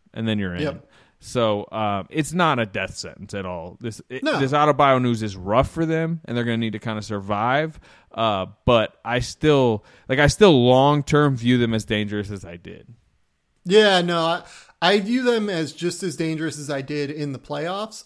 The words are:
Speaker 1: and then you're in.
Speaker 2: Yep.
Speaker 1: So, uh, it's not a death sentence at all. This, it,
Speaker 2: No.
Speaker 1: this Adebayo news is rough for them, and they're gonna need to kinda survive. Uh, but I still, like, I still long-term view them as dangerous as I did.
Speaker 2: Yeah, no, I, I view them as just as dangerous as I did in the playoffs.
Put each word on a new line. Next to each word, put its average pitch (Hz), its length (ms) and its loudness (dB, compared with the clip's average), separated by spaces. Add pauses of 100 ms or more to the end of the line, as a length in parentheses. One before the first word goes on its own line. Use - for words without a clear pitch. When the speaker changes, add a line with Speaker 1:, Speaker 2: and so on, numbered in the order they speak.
(120)
Speaker 1:
and 113 140 -6
then 107 140 -2
you're 92 160 -4
in. 87 60 -4
Speaker 2:
Yep. - 280 -8 (280)
Speaker 1:
So, 107 460 -2
uh, 101 460 -4
it's 147 220 -4
not 160 260 2
a 113 80 0
death 95 300 -8
sentence - 360 -14
at 98 140 -8
all. 90 340 -10
This, 113 300 -12
it, 127 120 -12
Speaker 2:
No. 285 160 -2
Speaker 1:
this 135 140 0
Adebayo 143 480 4
news 120 220 0
is 101 140 -6
rough 101 340 0
for 165 160 -4
them, 160 380 -4
and 120 120 -6
they're 120 80 -2
gonna 117 120 -2
need 113 180 -4
to 107 40 -6
kinda 107 220 -8
survive. 107 800 -4 (340)
Uh, 104 340 -2 (180)
but 117 400 2
I 120 140 -2
still, 127 680 2 (240)
like, 131 100 -2
I 147 100 6
still 147 360 6
long-term 143 720 4
view 123 220 2
them 117 160 0
as 107 100 -2
dangerous 104 460 -4
as 92 160 -12
I 87 100 -16
did. 87 300 -20 (800)
Speaker 2:
Yeah, 196 360 6
no, 175 200 0
I, 165 220 0 (380)
I 202 200 4
view 240 220 -2
them 226 280 0
as 160 240 -2
just 175 280 -6
as 165 140 -6
dangerous 160 420 -4
as 147 120 -10
I 139 100 -4
did 143 300 -6
in 147 220 -6
the 131 60 -10
playoffs. 185 680 -8